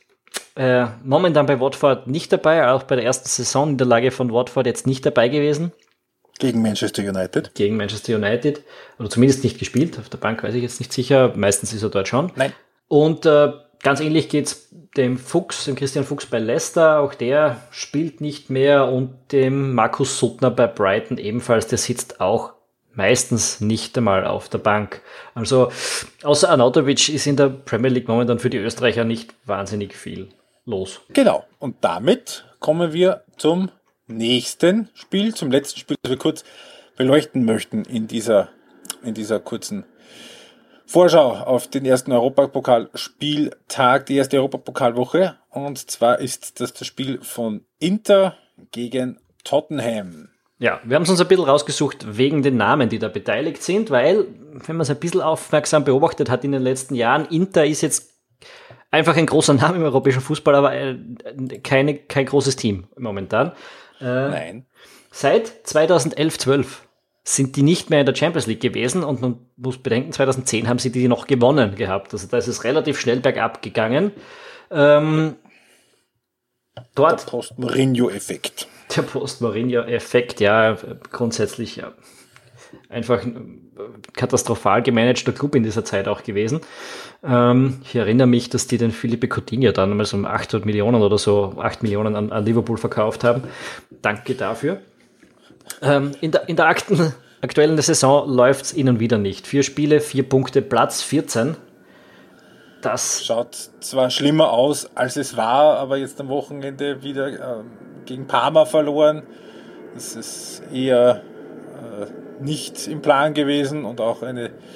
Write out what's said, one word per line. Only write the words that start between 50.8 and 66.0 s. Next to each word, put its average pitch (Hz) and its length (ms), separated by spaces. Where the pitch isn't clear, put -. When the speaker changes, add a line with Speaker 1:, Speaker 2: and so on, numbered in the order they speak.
Speaker 1:
wir 120 120
haben's 165 140
uns 180 120
ein 175 60
bisschen 185 180
rausgesucht 135 720
wegen 139 260
den 131 140
Namen, 113 320
die 110 100
da 110 80
beteiligt 117 560
sind, 208 280
weil, 151 340
wenn 147 240
man's 165 140
ein 147 100
bisschen 175 220
aufmerksam 156 640
beobachtet 139 440
hat 127 140
in 143 80
den 135 100
letzten 131 340
Jahren, 127 320
Inter 170 380
ist 147 160
jetzt - 280
einfach 156 240
ein 160 100
großer 151 280
Name 156 240
im 165 60
europäischen 131 360
Fußball, 147 360
aber, 139 180
äh, 131 240
keine, 139 320
kein - 300
großes 135 320
Team 101 300
momentan. 107 560
Äh, - 20
Speaker 2:
Nein. 123 640
Speaker 1:
Seit - 540
zweitausendelf 156 720